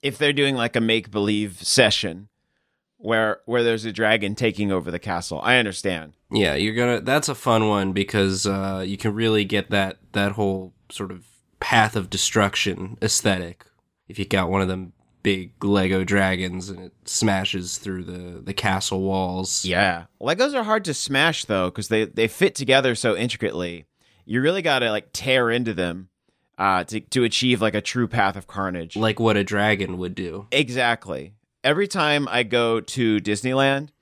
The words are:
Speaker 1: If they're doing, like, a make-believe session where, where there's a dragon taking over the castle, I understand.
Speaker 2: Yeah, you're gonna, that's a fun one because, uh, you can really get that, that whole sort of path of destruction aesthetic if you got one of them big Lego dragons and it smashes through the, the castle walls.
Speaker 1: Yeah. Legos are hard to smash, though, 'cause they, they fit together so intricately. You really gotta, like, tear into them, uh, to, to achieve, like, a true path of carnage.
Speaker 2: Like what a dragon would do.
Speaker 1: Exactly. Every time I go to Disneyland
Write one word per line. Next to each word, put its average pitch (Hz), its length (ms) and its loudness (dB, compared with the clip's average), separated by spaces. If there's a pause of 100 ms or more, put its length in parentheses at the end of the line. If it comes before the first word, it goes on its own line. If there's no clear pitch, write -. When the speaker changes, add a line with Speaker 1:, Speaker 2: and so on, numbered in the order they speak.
Speaker 1:
If 139 160 -4
they're 147 160 2
doing, 139 200 2
like, 117 220 0
a 117 60 2
make-believe 104 800 0
session 101 640 2 (720)
where, 185 480 0
where 120 180 2
there's 113 220 0
a 110 60 -6
dragon 107 420 2
taking 107 360 0
over 87 200 -2
the 87 80 -4
castle, 85 440 -6
I 123 140 4
understand. 90 560 -2 (180)
Speaker 2:
Yeah, 95 260 2
you're 104 180 0
gonna, 120 260 2
that's 147 300 0
a 139 40 -4
fun 113 340 2
one 98 260 2
because, 98 500 0
uh, 95 420 -2
you 98 120 -6
can 104 160 -2
really 110 320 2
get 101 240 -2
that, 98 260 0 (160)
that 101 200 0
whole 98 420 -2 (160)
sort 95 200 -10
of 92 140 -16 (340)
path 110 380 4
of 95 140 -2
destruction 98 880 0
aesthetic 92 640 -2 (420)
if - 120 -16
you 98 80 -4
got 92 240 0
one 98 100 2
of 95 80 0
them 92 240 -6 (300)
big 95 300 0 (120)
Lego 95 400 2
dragons 92 640 0
and 92 120 -12
it 92 120 -18 (140)
smashes 95 720 -2
through 92 260 -8
the, 90 380 -14
the 98 100 -10
castle 95 480 -2
walls. 95 640 -2
Speaker 1:
Yeah. 90 400 0 (160)
Legos 208 320 0
are 254 120 -2
hard 214 200 0
to 165 80 -4
smash, 143 540 0
though, 92 240 0
'cause - 180 -10
they, 110 160 2
they 113 240 0
fit - 260 0
together 131 400 2
so 110 220 0
intricately. 87 680 -4 (400)
You 120 160 0
really 175 180 2
gotta, 131 300 2
like, 107 240 -4
tear 127 360 2
into 117 220 0
them, 90 380 -4 (460)
uh, 92 280 2
to, 107 160 -6
to 123 240 0
achieve, 120 360 2
like, 107 140 2
a 104 60 0
true 120 260 -2
path 98 300 0
of 95 100 -14
carnage. 90 500 -6
Speaker 2:
Like 110 220 0
what 113 180 4
a 101 60 2
dragon 98 560 0
would 92 160 -6
do. 92 380 -8
Speaker 1:
Exactly. 117 840 -2 (300)
Every 160 240 2
time 147 420 0
I 120 140 0
go 113 360 2
to 110 380 0
Disneyland 135 680 0 (140)